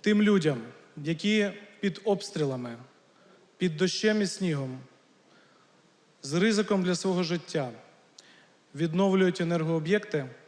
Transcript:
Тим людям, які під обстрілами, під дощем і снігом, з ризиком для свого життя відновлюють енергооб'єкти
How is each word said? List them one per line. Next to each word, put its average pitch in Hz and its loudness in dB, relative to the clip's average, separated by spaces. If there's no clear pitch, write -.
Тим 208 4
людям, 160 4
які 190 0
під 196 -4
обстрілами, 135 -2
під 170 0
дощем 208 2
і 196 0
снігом, 139 -4
з 135 -8
ризиком 202 2
для 180 2
свого 180 0
життя 156 -4
відновлюють 185 2
енергооб'єкти 165 0